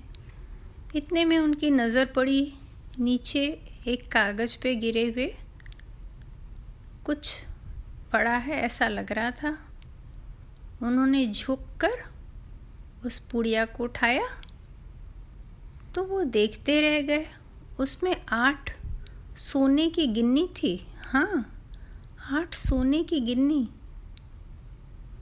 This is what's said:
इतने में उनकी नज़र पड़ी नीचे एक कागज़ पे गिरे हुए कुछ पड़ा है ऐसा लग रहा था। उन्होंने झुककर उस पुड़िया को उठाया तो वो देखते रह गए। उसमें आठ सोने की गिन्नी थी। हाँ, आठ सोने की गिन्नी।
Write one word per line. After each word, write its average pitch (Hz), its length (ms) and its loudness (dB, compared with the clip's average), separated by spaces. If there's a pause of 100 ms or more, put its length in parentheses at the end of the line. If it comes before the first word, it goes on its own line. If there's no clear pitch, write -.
(960)
इतने 330 300 2
में 330 140 6
उनकी 302 320 4
नज़र 247 340 6
पड़ी 269 480 4 (460)
नीचे 247 420 2 (460)
एक 247 240 -2
कागज़ 214 500 2
पे 254 140 2
गिरे 226 280 2
हुए 240 320 0 (1700)
कुछ - 380 -2 (680)
पड़ा 233 260 4
है 277 240 -2
ऐसा 233 260 2
लग 202 240 -4
रहा 226 200 0
था। 302 280 -4 (1200)
उन्होंने 262 460 4
झुककर 269 680 0 (1120)
उस - 140 -2
पुड़िया 226 460 2
को 233 180 -4
उठाया 247 440 2 (1700)
तो 370 80 0
वो 381 200 0
देखते 240 580 4
रह 302 200 4
गए। 294 240 2 (540)
उसमें 349 360 2 (140)
आठ 254 420 2 (640)
सोने 285 540 4
की 330 180 2
गिन्नी 240 420 4 (140)
थी। 185 240 0 (120)
हाँ, 294 640 0 (640)
आठ 302 280 -2
सोने 269 500 6
की 320 160 0
गिन्नी। 254 500 4 (1500)